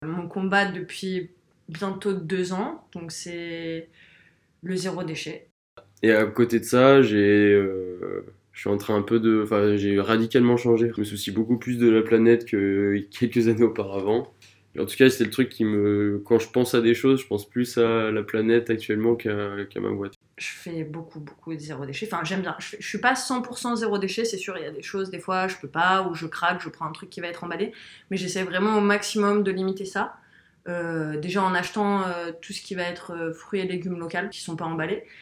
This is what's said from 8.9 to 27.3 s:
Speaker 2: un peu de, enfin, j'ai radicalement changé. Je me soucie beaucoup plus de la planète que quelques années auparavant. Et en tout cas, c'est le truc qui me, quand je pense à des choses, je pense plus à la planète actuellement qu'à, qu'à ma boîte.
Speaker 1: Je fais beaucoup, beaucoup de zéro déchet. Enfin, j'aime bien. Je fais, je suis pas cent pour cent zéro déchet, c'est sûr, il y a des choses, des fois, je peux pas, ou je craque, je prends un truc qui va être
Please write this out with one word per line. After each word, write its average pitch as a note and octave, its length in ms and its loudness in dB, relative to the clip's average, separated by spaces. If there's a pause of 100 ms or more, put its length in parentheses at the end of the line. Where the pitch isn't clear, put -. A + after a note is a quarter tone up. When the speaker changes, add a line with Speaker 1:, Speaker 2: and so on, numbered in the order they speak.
Speaker 2:
un G#2 80 2
peu A#2 160 2
de, A2 240 4
enfin, G#2 340 4
j'ai G2+ 220 2
radicalement A2+ 580 4
changé. A#2 380 4
Je G#2 60 -4
me G#2+ 40 0
soucie G2+ 280 -6
beaucoup A2+ 260 0
plus B2 180 -4
de A#2+ 140 6
la A2 120 6
planète A2+ 420 6
que G2+ 680 0
quelques A#2 380 0
années A2+ 160 4
auparavant. G2+ 680 0 (440)
Et - 40 -6
en - 60 0
tout - 100 -12
cas, C3 140 8
c'est B2+ 140 0
le G#2 60 -2
truc C3 180 0
qui - 160 -2
me, G#2 600 2
quand A#2 140 4
je A2+ 100 -2
pense B2 260 0
à B2 60 4
des A#2 140 4
choses, C3 260 4
je - 60 -16
pense G#2 220 -4
plus A#2+ 300 -4
à A2+ 340 2
la G#2 100 -2
planète A2+ 480 2
actuellement A2+ 460 0
qu'à, G#2 520 -6
qu'à G#2 120 -8
ma G2 100 -4
boîte. G2+ 240 -6 (220)
Speaker 1:
Je - 120 -10
fais E3 360 -10
beaucoup, D#3+ 340 -14
beaucoup D#3 360 -14
de D#3 40 -10
zéro D3 260 -12
déchet. C#3 280 -8
Enfin, E3+ 120 -4
j'aime F#3+ 180 -4
bien. F3 180 -6
Je - 60 -12
fais, - 120 -14
je - 80 -14
suis - 140 -6
pas C4 160 2
cent B3+ 260 -4
pour - 160 -10
cent A#3+ 160 -4
zéro G#3+ 240 -2
déchet, F#3+ 260 -4
c'est A3 120 -4
sûr, F#3 200 -8
il E3 60 -10
y C#3+ 40 -10
a D3 40 -10
des D3+ 120 -14
choses, F#3+ 280 -6
des F3+ 80 -10
fois, F#3 300 -2
je F#3 80 -8
peux - 120 -14
pas, F#3 400 2
ou E3+ 60 -4
je D#3+ 120 -8
craque, F3 360 -2
je - 60 -10
prends D#3 180 -10
un D#3 60 -8
truc - 180 -18
qui - 100 -14
va E3+ 60 -8
être F3 160 -10